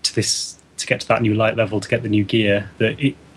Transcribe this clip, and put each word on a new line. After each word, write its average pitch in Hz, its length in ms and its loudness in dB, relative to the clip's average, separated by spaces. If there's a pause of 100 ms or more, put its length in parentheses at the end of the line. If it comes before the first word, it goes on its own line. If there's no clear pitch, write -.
to - 100 0
this, - 440 -2 (200)
to - 80 -8
get - 140 -2
to - 80 -14
that 113 140 2
new 107 120 2
light 110 200 2
level, 107 240 0
to 98 100 -6
get 117 140 0
the 117 60 -6
new 104 160 2
gear, 101 440 2 (100)
that 110 200 0
it, 139 160 0 (220)